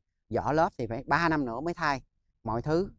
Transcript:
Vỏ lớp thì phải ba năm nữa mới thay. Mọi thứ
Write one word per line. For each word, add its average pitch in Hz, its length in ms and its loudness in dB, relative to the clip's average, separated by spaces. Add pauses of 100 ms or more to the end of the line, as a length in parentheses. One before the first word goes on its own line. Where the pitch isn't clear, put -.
(300)
Vỏ 107 220 0
lớp 160 260 4
thì 120 100 -4
phải 117 200 -6
ba 165 220 4
năm 151 160 2
nữa 117 140 -4
mới 170 140 -4
thay. 147 280 -2 (420)
Mọi 110 180 -2
thứ 165 380 0